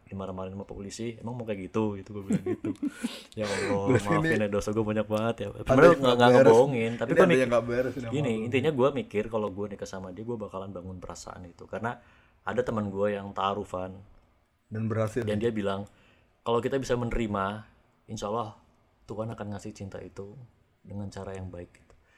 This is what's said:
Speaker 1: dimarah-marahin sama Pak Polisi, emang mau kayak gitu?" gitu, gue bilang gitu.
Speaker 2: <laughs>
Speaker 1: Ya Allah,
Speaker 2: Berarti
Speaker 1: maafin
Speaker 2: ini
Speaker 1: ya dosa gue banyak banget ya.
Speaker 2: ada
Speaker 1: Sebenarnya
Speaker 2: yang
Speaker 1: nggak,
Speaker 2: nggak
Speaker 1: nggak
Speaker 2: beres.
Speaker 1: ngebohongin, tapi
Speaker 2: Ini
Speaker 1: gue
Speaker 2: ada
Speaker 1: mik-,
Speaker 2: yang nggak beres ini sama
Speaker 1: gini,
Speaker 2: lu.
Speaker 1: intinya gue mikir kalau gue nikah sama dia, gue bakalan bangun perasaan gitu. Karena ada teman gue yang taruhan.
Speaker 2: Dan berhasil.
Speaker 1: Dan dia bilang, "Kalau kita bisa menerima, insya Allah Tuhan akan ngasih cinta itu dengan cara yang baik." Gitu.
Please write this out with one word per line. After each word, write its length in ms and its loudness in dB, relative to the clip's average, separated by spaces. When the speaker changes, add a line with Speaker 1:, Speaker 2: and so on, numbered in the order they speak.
Speaker 1:
dimarah-marahin 480 -10
sama 140 -12
Pak 80 -16
Polisi, 420 -10
emang 220 -10
mau 80 -10
kayak 180 -6
gitu?" 320 -2
gitu, 160 -14
gue 140 -10
bilang 180 -2
gitu. 300 -6
Speaker 2:
<laughs> 340 -12
Speaker 1:
Ya 60 -2
Allah, 420 -2
Speaker 2:
Berarti 220 2
Speaker 1:
maafin 260 2
Speaker 2:
ini 80 0
Speaker 1:
ya 60 -2
dosa 200 -2
gue 140 0
banyak 240 -2
banget 300 -2
ya. 100 -8
Speaker 2:
ada 140 -12
Speaker 1:
Sebenarnya 260 8
Speaker 2:
yang 80 10
Speaker 1:
nggak, 60 -4
Speaker 2:
nggak 180 4
Speaker 1:
nggak 140 10
Speaker 2:
beres. 160 10
Speaker 1:
ngebohongin, 440 6
tapi 140 -4
Speaker 2:
Ini 60 0
Speaker 1:
gue 100 8
Speaker 2:
ada 60 8
Speaker 1:
mik-, 100 6
Speaker 2:
yang 140 2
nggak 120 2
beres 280 0
ini 80 -8
sama 100 -8
Speaker 1:
gini, 220 0
Speaker 2:
lu. 100 -2
Speaker 1:
intinya 300 2
gue 180 4
mikir 360 -2
kalau 220 -2
gue 200 -6
nikah 180 -10
sama 220 -10
dia, 140 -12
gue 120 -6
bakalan 360 -8
bangun 260 -12
perasaan 480 -14
gitu. 200 -20
Karena 260 -6
ada 200 -2
teman 280 -2
gue 220 0
yang 200 -6
taruhan. 600 -2
Speaker 2:
Dan 200 -6
berhasil. 360 -2
Speaker 1:
Dan 160 0
dia 160 0
bilang, 320 -2
"Kalau 180 0
kita 160 -2
bisa 220 0
menerima, 680 -2
insya 200 -8
Allah 300 -4
Tuhan 240 -8
akan 240 -10
ngasih 180 -12
cinta 300 -12
itu 320 -16
dengan 280 -10
cara 240 -10
yang 160 -10
baik." 240 -12
Gitu. 220 -20